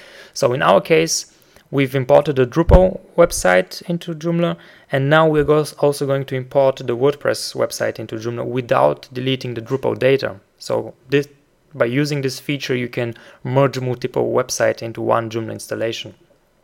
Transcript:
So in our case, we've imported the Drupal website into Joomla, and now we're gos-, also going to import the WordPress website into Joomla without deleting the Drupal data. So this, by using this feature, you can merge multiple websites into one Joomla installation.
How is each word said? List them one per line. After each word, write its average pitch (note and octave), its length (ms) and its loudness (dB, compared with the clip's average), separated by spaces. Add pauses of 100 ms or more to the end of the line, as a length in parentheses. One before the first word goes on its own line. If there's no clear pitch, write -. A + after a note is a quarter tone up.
(340)
So B2 180 0
in C3+ 80 -4
our F3 220 4
case, E3 500 0 (380)
we've C3+ 240 0
imported C#3+ 420 4
the C3 80 4
Drupal F3+ 560 4 (160)
website F#3 720 2
into E3+ 240 -6
Joomla, E3+ 460 -2 (340)
and C3+ 160 0
now D#3+ 180 6
we're D3+ 180 2
gos-, D3 340 2
also C#3+ 260 0
going C3+ 220 -2
to C3+ 80 -6
import C3 420 0
the B2 220 -4
WordPress B2+ 580 0
website A#2 420 -2
into A2+ 180 -10
Joomla A#2 280 -6
without B2+ 680 0
deleting B2+ 440 -4
the A#2 80 -8
Drupal A#2+ 360 -4
data. B2+ 400 2 (200)
So A2+ 360 -6 (140)
this, C#3+ 200 0 (460)
by B2+ 120 0
using C#3+ 360 -2
this C3 180 -6
feature, C3+ 340 -6
you B2 140 -4
can A#2+ 260 -6 (300)
merge C3+ 360 0
multiple B2 520 -4
websites A#2+ 500 -2
into A#2 200 -10
one A2+ 280 0
Joomla A2 220 -6
installation. G#2+ 640 -8 (500)